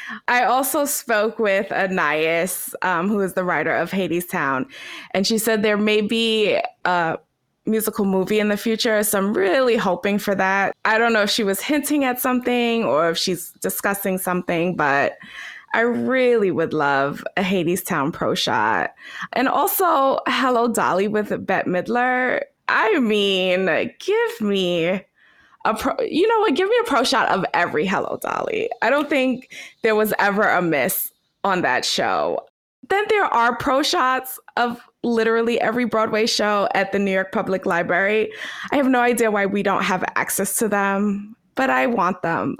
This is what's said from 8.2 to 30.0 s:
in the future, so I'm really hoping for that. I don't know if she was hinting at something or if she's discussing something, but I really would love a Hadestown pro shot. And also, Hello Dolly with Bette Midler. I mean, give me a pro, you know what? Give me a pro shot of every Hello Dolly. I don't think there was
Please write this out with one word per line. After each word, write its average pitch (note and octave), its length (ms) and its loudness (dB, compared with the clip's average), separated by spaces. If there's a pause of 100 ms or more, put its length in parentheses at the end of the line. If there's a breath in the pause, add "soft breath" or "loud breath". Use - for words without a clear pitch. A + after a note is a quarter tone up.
in G#3 80 2
the G#3 80 0
future, A3 460 0
so G#3 160 0
I'm G3+ 160 0
really C4+ 420 2
hoping G3 420 0
for G3+ 160 -2
that. F#3+ 400 0 (120)
I A3 100 2
don't A#3 160 2
know G#3+ 80 4
if G3+ 80 2
she A3+ 160 0
was G3 160 -2
hinting C#4+ 420 0
at B3+ 160 0
something B3 640 0
or D#3 280 2
if E3 80 -2
she's - 320 -4 (100)
discussing G3 560 -2
something, F3+ 580 -2
but C#3 440 2 (560 loud breath)
I A3+ 60 2
really A#3+ 680 2
would D#3+ 220 -2
love C#3+ 500 0 (140)
a F#3 60 0
Hadestown F3 680 -2
pro C3+ 240 -2
shot. A2 600 0 (400 loud breath)
And C4 140 0
also, D#4+ 800 0
Hello B3 420 0
Dolly F#3+ 400 0
with G#3 200 -2 (180)
Bette F#3 240 0
Midler. B3 680 0 (280)
I F#4+ 320 2
mean, F#3+ 680 2 (320)
give A4 420 -2
me F#3+ 640 0 (640 soft breath)
a A3 80 2
pro, B3+ 260 -4
you F4 260 0
know A4+ 120 2
what? G4+ 160 2
Give F#4+ 160 0
me B4 100 4
a - 80 -2
pro B3+ 160 2
shot A#3 240 2
of F#3 240 0
every E3 320 0
Hello F#3 380 -2
Dolly. G1+ 480 -4 (100)
I A3 80 0
don't C#4+ 220 0
think C4 440 -2 (280 loud breath)
there A3 120 2
was G#3+ 240 2